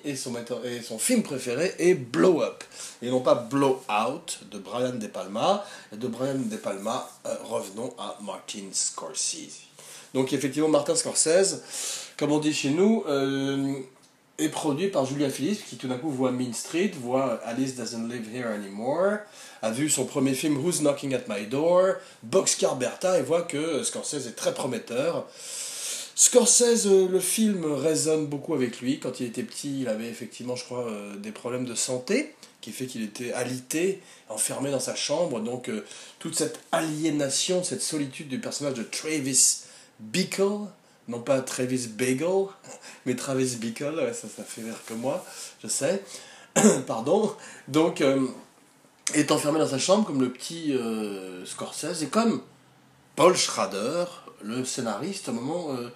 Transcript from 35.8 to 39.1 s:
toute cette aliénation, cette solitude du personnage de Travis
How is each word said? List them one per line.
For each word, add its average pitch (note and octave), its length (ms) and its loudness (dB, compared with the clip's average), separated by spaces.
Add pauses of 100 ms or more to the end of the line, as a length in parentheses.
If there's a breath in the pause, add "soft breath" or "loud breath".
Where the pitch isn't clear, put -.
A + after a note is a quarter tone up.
toute - 180 -6
cette - 240 -2 (100)
aliénation, D#3 920 0
cette - 180 -4
solitude D3 460 -4
du B2+ 100 -6
personnage C3 360 -4
de A2+ 80 -4
Travis C#3 800 2 (380 loud breath)